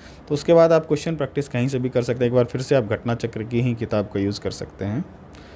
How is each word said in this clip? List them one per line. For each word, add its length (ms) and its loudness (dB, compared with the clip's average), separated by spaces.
तो 60 -2
उसके 200 2
बाद 180 8
आप 140 4
क्वेश्चन 300 -2
प्रैक्टिस 320 -4
कहीं 200 -2
से 100 -2
भी 100 -2
कर 140 0
सकते 220 -2
हैं। 60 2
एक 40 0
बार 100 4
फिर 160 -6
से 140 0
आप 100 4
घटना 300 -2
चक्र 280 -6
की 180 -2
ही 140 0
किताब 400 -2
का 60 -2
यूज़ 200 -2
कर 100 -6
सकते 340 -10
हैं। 200 -4